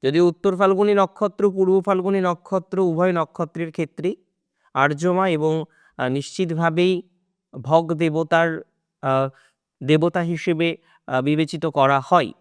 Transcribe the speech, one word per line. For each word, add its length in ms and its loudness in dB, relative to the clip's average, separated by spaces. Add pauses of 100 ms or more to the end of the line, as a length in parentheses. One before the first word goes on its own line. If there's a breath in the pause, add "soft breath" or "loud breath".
যদিও 260 2
উত্তর 280 -2
ফাল্গুনী 380 2
নক্ষত্র, 560 0
পূর্ব 360 2
ফাল্গুনী 340 0
নক্ষত্র 580 -4
উভয় 340 2
নক্ষত্রের 580 -6
ক্ষেত্রেই 460 -6 (580)
আর্যমা 540 0
এবং, 360 0 (320 soft breath)
আহ, 120 -4
নিশ্চিতভাবেই 920 -2 (500)
ভগ 400 0
দেবতার, 720 0 (400)
আহ, 260 0 (540 soft breath)
দেবতা 380 2
হিসেবে, 560 -2 (300 soft breath)
আহ, 160 -2
বিবেচিত 440 -2
করা 340 2
হয় 400 2